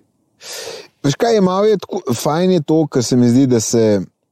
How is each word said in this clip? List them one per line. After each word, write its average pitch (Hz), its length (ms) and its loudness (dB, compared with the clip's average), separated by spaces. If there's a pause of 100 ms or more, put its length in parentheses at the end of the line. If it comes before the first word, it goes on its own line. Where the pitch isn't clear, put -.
(1000)
Veš 143 160 -4
kaj, 233 200 -2
je 208 80 2
malo 185 220 0
je 214 140 2
tako, - 240 -10 (120)
fajn 170 360 -2
je 175 120 2
to, 160 220 0
ke 139 160 -2
se 127 160 -2
mi 120 120 4
zdi, 131 180 4
da 123 140 2
se, 110 400 2 (320)